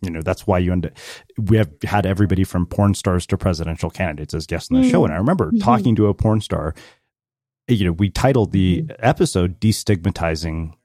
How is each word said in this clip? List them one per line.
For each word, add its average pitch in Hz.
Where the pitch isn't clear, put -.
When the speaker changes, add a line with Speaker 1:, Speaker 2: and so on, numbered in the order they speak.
Speaker 1:
You 95
know, 80
that's 92
why 92
you 90
end 87
up, -
we 110
have 92
had 101
everybody 95
from 90
porn 101
stars 90
to 98
presidential 82
candidates 76
as 80
guests -
on 262
the 254
Speaker 2:
Mm. -
Speaker 1:
show. 185
And 78
I 80
remember 123
Speaker 2:
Mm-hmm. 226
Speaker 1:
talking 120
to 104
a 101
porn 110
star, 80
you 104
know, 87
we 95
titled 110
the 92
Speaker 2:
Mm-hmm. 156
Speaker 1:
episode 95
Destigmatizing 82